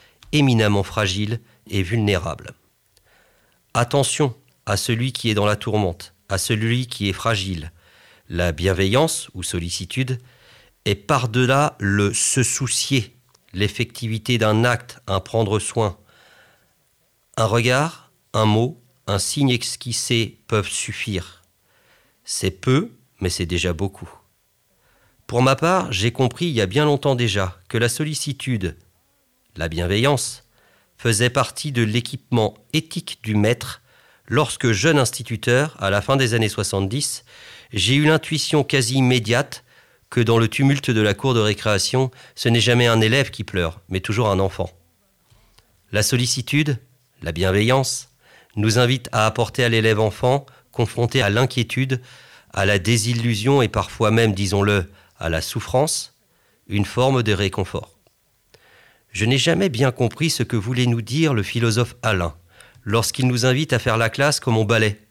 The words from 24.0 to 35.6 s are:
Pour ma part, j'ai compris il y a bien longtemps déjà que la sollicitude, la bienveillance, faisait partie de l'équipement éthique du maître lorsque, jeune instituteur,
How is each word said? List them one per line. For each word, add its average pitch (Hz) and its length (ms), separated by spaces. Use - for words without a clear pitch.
Pour 120 160
ma 131 140
part, 180 360
j'ai 107 200
compris 131 340
il 165 60
y 113 80
a 98 60
bien 120 180
longtemps 143 320
déjà 98 420
que 120 100
la 117 100
sollicitude, 131 880
la 80 120
bienveillance, 101 760
faisait 117 340
partie 139 420
de 120 100
l'équipement 113 720
éthique - 520
du 107 100
maître 107 480
lorsque, 127 440
jeune 135 280
instituteur, 123 840